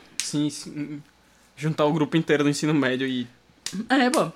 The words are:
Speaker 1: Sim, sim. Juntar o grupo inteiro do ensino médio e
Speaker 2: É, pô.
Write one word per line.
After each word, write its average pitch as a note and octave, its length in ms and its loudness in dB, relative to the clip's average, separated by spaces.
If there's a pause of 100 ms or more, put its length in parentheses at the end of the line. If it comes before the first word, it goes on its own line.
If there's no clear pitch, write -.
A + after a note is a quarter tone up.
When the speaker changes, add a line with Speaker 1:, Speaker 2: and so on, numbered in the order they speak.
(220)
Speaker 1:
Sim, D3 280 -2
sim. D3 520 -10 (540)
Juntar D3+ 300 0
o D3 80 4
grupo D3+ 220 0
inteiro D#3+ 280 2
do C#3+ 60 4
ensino D3+ 240 0
médio C3 340 2
e B2 200 -4 (640)
Speaker 2:
É, B3+ 200 4
pô. G#3 260 0